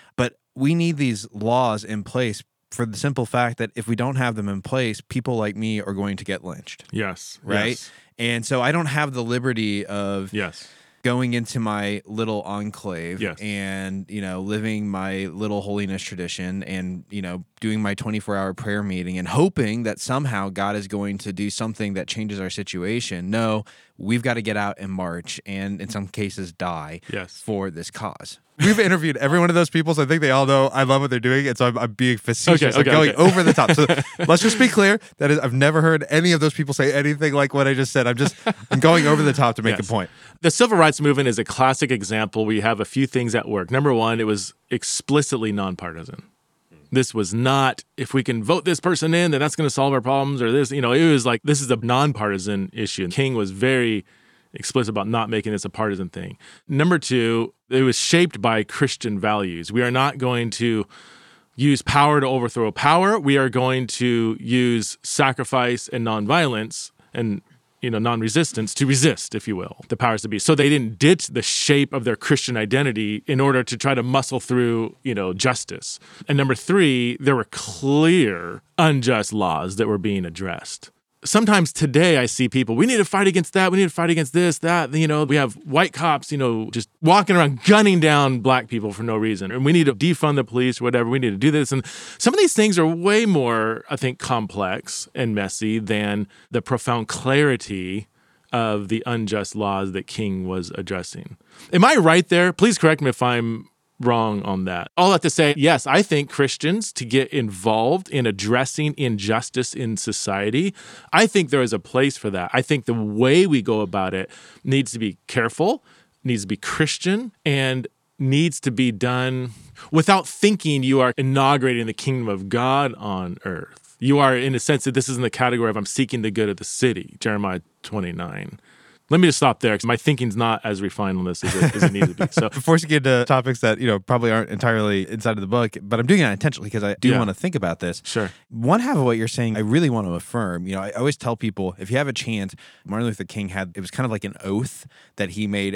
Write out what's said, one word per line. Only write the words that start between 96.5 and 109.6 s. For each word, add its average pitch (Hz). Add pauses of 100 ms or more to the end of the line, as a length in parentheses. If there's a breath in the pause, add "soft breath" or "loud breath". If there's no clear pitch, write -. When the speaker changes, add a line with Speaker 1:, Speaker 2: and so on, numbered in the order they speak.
Speaker 2:
profound 120
clarity 107 (440)
of 107
the 113
unjust 107
laws 98
that 92
King 95
was 92
addressing. 92 (340 loud breath)
Am 180
I 294
right 165
there? 175
Please 202
correct 156
me 143
if -
I'm 117 (340)
wrong 110
on 95
that. 90
All 185
that 180
to 160
say, 147
yes, 147
I 147
think 147
Christians 160
to 127
get 127
involved 113
in 131
addressing 120
injustice 117